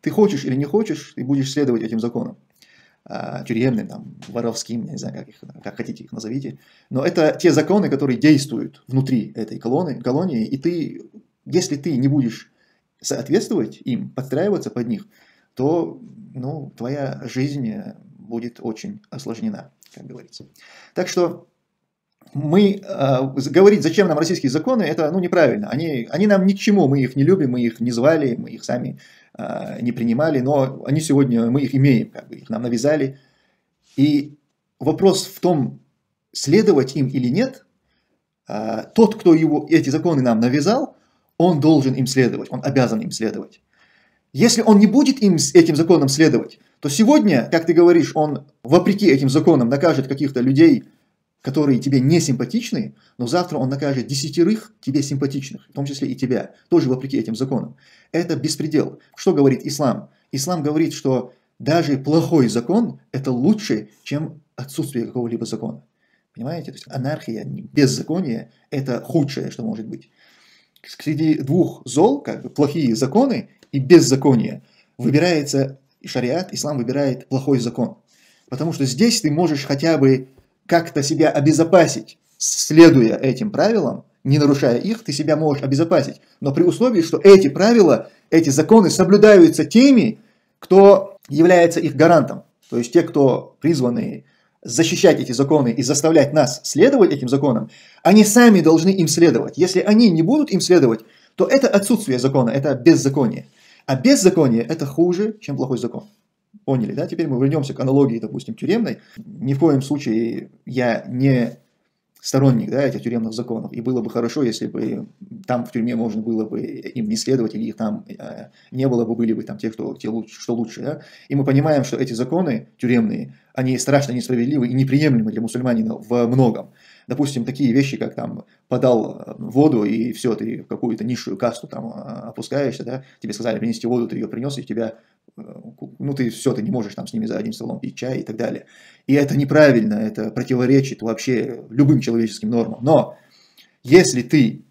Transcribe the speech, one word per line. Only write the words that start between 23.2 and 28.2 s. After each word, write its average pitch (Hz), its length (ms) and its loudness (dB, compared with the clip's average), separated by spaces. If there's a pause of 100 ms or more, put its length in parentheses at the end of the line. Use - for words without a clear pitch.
з-, 135 140 -4
говорить, 196 320 6
зачем 170 260 2
нам 151 100 0
российские 160 320 -2
законы, 208 320 -2
это, 151 280 -2
ну, 185 100 -2
неправильно. 156 480 2
Они, 139 420 -4
они 185 160 0
нам 196 200 4
ни 196 60 4
к 196 60 -2
чему, 196 300 2
мы 139 140 2
их 127 140 -4
не 139 60 2
любим, 151 300 2
мы 123 80 -4
их 117 200 -4
не 120 120 -2
звали, 135 440 2